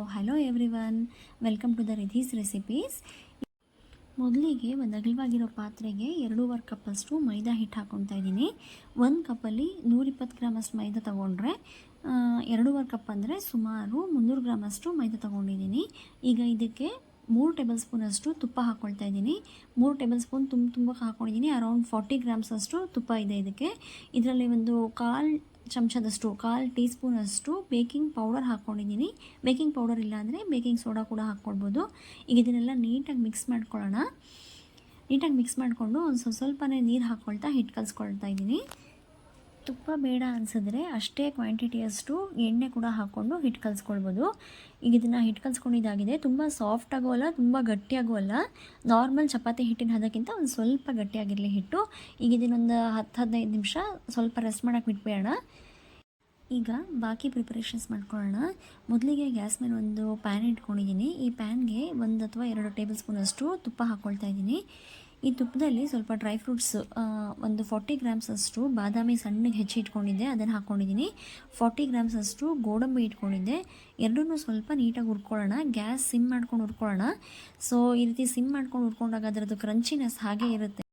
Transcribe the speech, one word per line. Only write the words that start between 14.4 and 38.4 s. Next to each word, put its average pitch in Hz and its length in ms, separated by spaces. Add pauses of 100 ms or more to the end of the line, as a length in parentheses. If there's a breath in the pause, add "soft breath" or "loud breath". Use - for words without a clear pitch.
ಗ್ರಾಮ್ 233 240
ಅಷ್ಟು 208 280
ಮೈದಾ 226 260
ತೊಗೊಂಡಿದ್ದೀನಿ. 196 680 (360 loud breath)
ಈಗ 240 160
ಇದಕ್ಕೆ 233 680 (220)
ಮೂರು 269 220
ಟೇಬಲ್ 233 260
ಸ್ಪೂನ್ 226 240
ಅಷ್ಟು 214 320
ತುಪ್ಪ 254 280
ಹಾಕ್ಕೊಳ್ತಾ 208 420
ಇದ್ದೀನಿ. 202 380 (360 loud breath)
ಮೂರು 269 160
ಟೇಬಲ್ 240 260
ಸ್ಪೂನ್ 269 300
ತುಂಬ 240 240
ತುಂಬಕ್ಕೆ 240 300
ಹಾಕ್ಕೊಂಡಿದ್ದೀನಿ. 226 440
Around 233 360
ಫಾರ್ಟಿ 226 340
ಗ್ರಾಮ್ಸ್ 226 340
ಅಷ್ಟು 320 340
ತುಪ್ಪ 247 240
ಇದೆ 208 280
ಇದಕ್ಕೆ. 196 300 (460 loud breath)
ಇದರಲ್ಲಿ 247 320
ಒಂದು 233 420
ಕಾಲು 277 680 (120)
ಚಮಚದಷ್ಟು, 226 640
ಕಾಲು 247 400
ಟೀ 247 120
ಸ್ಪೂನ್ 247 320
ಅಷ್ಟು 285 520
ಬೇಕಿಂಗ್ 285 440
ಪೌಡರ್ 233 300
ಹಾಕ್ಕೊಂಡಿದ್ದೀನಿ. 214 680 (300 loud breath)
ಬೇಕಿಂಗ್ 294 300
ಪೌಡರ್ 233 260
ಇಲ್ಲ 214 140
ಅಂದರೆ 285 360
ಬೇಕಿಂಗ್ 240 300
ಸೋಡಾ 220 220
ಕೂಡ 220 180
ಹಾಕ್ಕೊಳ್ಬೋದು. 208 760 (340 loud breath)
ಈಗ 240 100
ಇದನ್ನೆಲ್ಲ 240 360
ನೀಟಾಗಿ 254 440
ಮಿಕ್ಸ್ 226 320
ಮಾಡ್ಕೊಳ್ಳೋಣ. 214 460 (1120 loud breath)
ನೀಟಾಗಿ 277 240
ಮಿಕ್ಸ್ 247 240
ಮಾಡಿಕೊಂಡು 240 420
ಒಂದು 285 180
ಸ್ವ-, 233 140
ಸ್ವಲ್ಪನೇ 269 480
ನೀರು 240 240
ಹಾಕ್ಕೊಳ್ತಾ 220 460
ಹಿಟ್ಟು 262 240
ಕಲಿಸ್ಕೊಳ್ತಾ 208 520
ಇದ್ದೀನಿ. 196 340 (1080 loud breath)